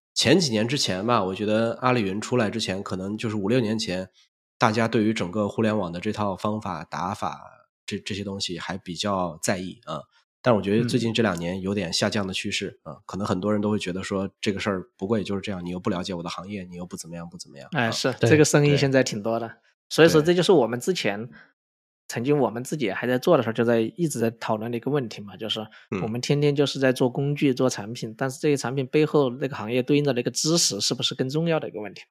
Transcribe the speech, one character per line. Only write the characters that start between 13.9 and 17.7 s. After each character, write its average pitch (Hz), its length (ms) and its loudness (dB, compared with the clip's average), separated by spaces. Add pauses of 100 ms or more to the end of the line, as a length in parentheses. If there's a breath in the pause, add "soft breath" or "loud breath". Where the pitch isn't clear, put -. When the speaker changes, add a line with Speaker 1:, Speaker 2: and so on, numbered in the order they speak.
Speaker 1:
得 92 100 -6
说 98 260 -4 (120)
这 110 100 0
个 95 80 -2
事 104 100 -4
儿 92 140 -2 (140)
不 95 100 -6
过 113 100 0
也 95 60 -2
就 98 120 -6
是 95 60 -4
这 104 100 -8
样， 90 120 -8
你 87 60 -6
又 90 100 -6
不 101 100 -4
了 90 140 -2
解 95 100 -8
我 85 80 -8
的 85 80 -8
行 87 200 -10
业， 101 140 -10
你 90 120 -16
又 87 100 -10
不 90 120 -16
怎 - 100 -14
么 85 80 -14
样， 85 140 -12
不 90 80 -20
怎 73 120 -18
么 69 80 -20
样， 65 160 -18